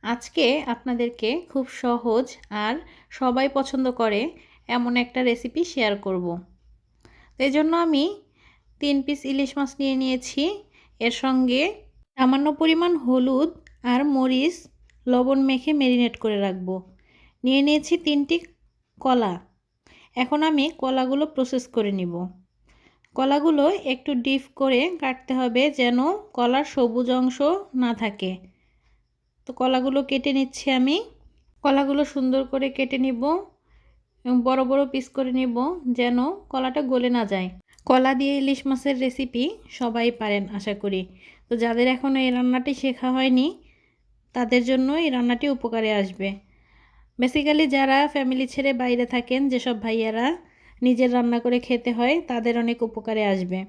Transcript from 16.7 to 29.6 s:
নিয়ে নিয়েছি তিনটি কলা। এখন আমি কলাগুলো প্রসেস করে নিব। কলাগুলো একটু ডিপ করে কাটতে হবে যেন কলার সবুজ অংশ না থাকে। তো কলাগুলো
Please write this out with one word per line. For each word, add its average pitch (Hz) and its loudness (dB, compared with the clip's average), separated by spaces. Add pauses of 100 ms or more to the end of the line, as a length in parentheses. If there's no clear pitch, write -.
নিয়ে 269 4
নিয়েছি 302 2 (120)
তিনটি 294 0 (680)
কলা। 240 2 (880)
এখন 269 0 (100)
আমি 294 2 (160)
কলাগুলো 262 0 (120)
প্রসেস 254 -2 (120)
করে 208 0
নিব। 175 -4 (1000)
কলাগুলো 285 2 (280)
একটু 262 -6 (140)
ডিপ 269 0 (160)
করে 269 2 (200)
কাটতে 262 -6
হবে 247 2 (160)
যেন 247 2 (380)
কলার 247 2
সবুজ 240 0 (120)
অংশ 254 0 (460)
না 240 0 (100)
থাকে। 202 -4 (1120)
তো 262 -16
কলাগুলো 262 0 (100)